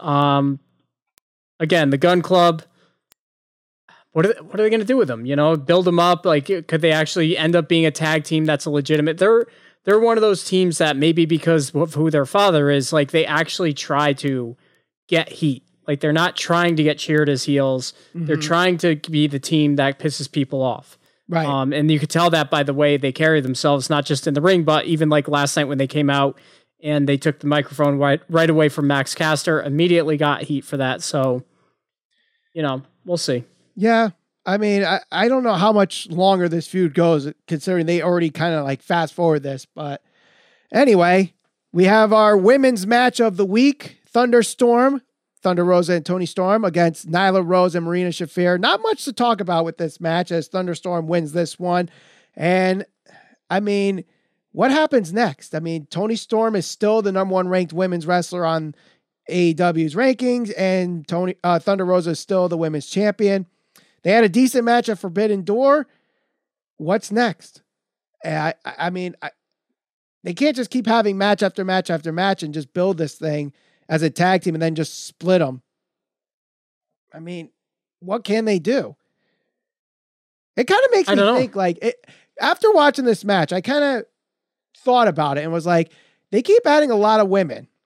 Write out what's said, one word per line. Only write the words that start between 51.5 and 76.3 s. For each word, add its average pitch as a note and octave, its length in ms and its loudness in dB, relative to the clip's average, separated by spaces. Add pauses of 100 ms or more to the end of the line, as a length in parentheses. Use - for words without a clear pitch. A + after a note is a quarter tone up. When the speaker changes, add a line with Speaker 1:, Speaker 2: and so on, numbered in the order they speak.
Speaker 2:
one. F3+ 300 -2 (460)
And, F#3 500 0 (640)
I F#3 100 0
mean, G3+ 460 -2 (480)
what B3+ 180 0
happens C#4 400 0
next? G3 420 -4
I D#3 60 -4
mean, E3 280 -8
Toni G#3+ 280 -4
Storm A3 400 -2
is F3 100 -2
still G#3+ 360 0
the G3 100 -2
number F#3+ 220 -2
one F#3 160 -2
ranked F3+ 240 -2
women's F3 340 -4
wrestler F3+ 380 -2
on D#3+ 300 -4 (520)
A F3 220 0
E E3 40 0
W's D#3+ 400 0
rankings, B3 640 0
and F3+ 480 -2
Toni, F3+ 380 -4
uh, F3 160 2
Thunder G3 260 -2
Rosa F3+ 260 0
is D3+ 80 -6
still F#3 280 -2
the E3+ 100 -4
women's D#3 300 -4
champion. G3 580 0 (580)
They F3 80 0
had A3+ 120 6
a G#3 60 4
decent B3 340 2
match A#3 260 0
at G3+ 100 -4
Forbidden G3 440 -2
Door. C4+ 440 2 (920)
What's F#3+ 340 -4
next? A3 500 -4 (640)
I, D#3 300 -4 (100)
I, B2+ 140 -12
I E3+ 120 -4
mean, F3+ 320 -10
I, D3 100 -12 (920)
they F3 100 -8
can't C#4 220 -2
just A#3+ 160 -8
keep A#3 160 -4
having G#3 300 2
match G3+ 260 0
after F#3+ 220 -4
match F#3 240 -2
after D#3+ 220 -4
match F#3 300 -2
and D3+ 120 -10
just D3+ 200 -10
build F3+ 240 -2
this D3+ 180 -6
thing D3 380 -6 (360)
as D#3+ 140 0
a D#3+ 60 2
tag F3+ 340 0
team E3 120 -4
and D#3+ 60 -4
then E3 140 -2
just - 300 -8
split F3+ 360 0
'em. C3 200 -4 (1500)